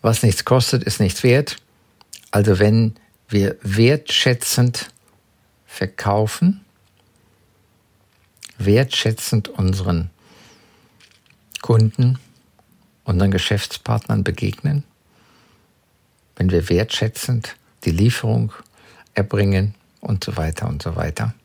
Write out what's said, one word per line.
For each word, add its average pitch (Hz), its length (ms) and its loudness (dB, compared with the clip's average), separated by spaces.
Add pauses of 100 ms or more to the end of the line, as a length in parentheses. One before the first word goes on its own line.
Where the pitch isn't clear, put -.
Was 113 200 2
nichts 104 220 2
kostet, 123 380 2
ist - 160 -6
nichts 95 240 0
wert. 131 340 2 (720)
Also 104 280 2
wenn 110 380 4 (320)
wir 98 340 0
wertschätzend 123 1300 0 (800)
verkaufen, 107 960 -2 (1900)
wertschätzend 113 920 0
unseren 92 600 -2 (1500)
Kunden 117 560 2 (840)
unseren 95 260 2
Geschäftspartnern 104 920 -2
begegnen, - 600 -4 (1500)
wenn 92 140 2
wir 85 180 2
wertschätzend 113 880 -2 (280)
die 87 60 0
Lieferung 113 640 0 (640)
erbringen 101 600 0 (260)
und - 240 -4
so - 120 -8
weiter 80 320 -4
und 73 140 -8
so 82 140 -6
weiter 85 380 -4 (100)